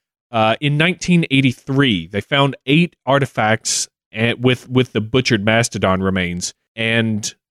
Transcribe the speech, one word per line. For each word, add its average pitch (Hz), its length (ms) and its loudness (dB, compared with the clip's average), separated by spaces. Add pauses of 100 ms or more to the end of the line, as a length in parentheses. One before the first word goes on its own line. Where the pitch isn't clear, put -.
(300)
Uh, 110 300 2
in 147 180 -2
nineteen 170 540 0
eighty-three, 135 760 0
they 101 140 -6
found 139 440 0
eight 165 400 0
artifacts, 127 840 0 (240)
eh, 117 260 -2
with, 123 320 0
with 127 220 0
the - 100 -2
butchered 110 440 0
mastodon 104 580 0
remains, 90 500 -4 (220)
and 113 580 -2 (180)